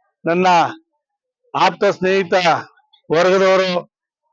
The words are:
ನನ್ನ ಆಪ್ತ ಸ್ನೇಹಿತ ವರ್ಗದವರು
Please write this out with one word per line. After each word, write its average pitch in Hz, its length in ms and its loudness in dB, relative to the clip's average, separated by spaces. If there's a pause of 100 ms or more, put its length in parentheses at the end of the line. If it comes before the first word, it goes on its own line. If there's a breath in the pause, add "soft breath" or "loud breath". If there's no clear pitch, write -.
(260)
ನನ್ನ 175 220 0 (1040)
ಆಪ್ತ 175 320 -2
ಸ್ನೇಹಿತ 190 480 -2 (760)
ವರ್ಗದವರು 185 640 2 (600)